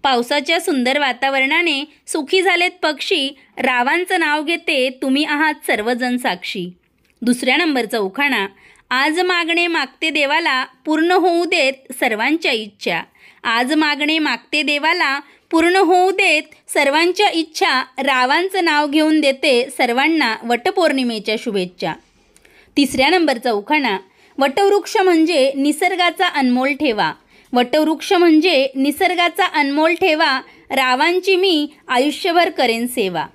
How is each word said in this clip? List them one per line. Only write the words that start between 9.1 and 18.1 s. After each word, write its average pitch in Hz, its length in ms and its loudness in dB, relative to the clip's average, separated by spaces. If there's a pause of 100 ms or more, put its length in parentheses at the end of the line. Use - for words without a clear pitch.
मागणे 349 460 0
मागते 320 440 -4
देवाला 285 540 0
पूर्ण 311 460 -2
होऊ 349 340 2
देत 277 480 -2
सर्वांच्या 269 600 -2
इच्छा, 202 480 -6 (440)
आज 247 280 0
मागणे 302 460 0
मागते 294 440 -4
देवाला 294 580 0 (300)
पूर्ण 349 260 2
होऊ 370 340 4
देत 359 320 2 (260)
सर्वांच्या 330 600 2
इच्छा, 311 540 -2 (160)
रावांचं 285 680 0